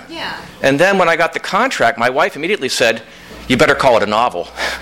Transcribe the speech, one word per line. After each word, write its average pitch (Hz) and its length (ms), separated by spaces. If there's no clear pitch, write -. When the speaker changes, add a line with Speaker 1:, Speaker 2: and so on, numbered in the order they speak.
Speaker 1:
Yeah. 277 240
Speaker 2:
And 139 160
then 190 200
when 175 100
I 165 80
got 165 180
the 151 60
contract, 190 580
my 117 120
wife 160 260
immediately 147 340
said, 117 320
"You 147 100
better 143 180
call 131 220
it 101 60
a 101 40
novel." 107 460
<laughs> - 40